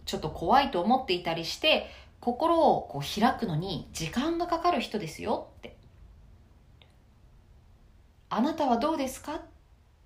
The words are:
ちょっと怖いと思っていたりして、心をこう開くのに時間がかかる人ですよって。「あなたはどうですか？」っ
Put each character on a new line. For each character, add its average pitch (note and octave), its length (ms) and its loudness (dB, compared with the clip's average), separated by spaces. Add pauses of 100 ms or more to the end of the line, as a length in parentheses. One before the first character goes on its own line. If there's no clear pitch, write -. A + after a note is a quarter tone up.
ち - 100 -6
ょ - 20 -2
っ - 40 -8
と D#3 80 -4
怖 A3 320 4
い C#4 100 0
と F3 100 0
思 A#3 160 4
っ - 80 -2
て F#3 80 0
い F3 100 -2
た E3+ 100 -2
り E3 120 -4
し - 120 -8
て、 D4 320 2 (300)
心 E4 400 2
を B3+ 220 6
こ - 180 -8
う E3+ 220 -4
開 B3+ 160 6
く - 80 -6
の E3+ 100 -2
に F3 380 -6
時 D#3+ 160 -6
間 D#4+ 280 -2
が E4+ 100 -2
か E4 120 0
か F4 120 2
る C4 100 0
人 - 180 -6
で D#3+ 80 -8
す E3+ 160 -12
よ - 240 -4 (120)
っ - 20 -20
て。 - 160 -18 (2500)
「あ G3 120 0
な D#4 140 2
た C#4+ 120 0
は A#3 100 4
ど D#4 180 0
う - 20 -2
で C4+ 100 -2
す - 160 -10
か？」 D4 140 -8
っ - 20 -10 (680)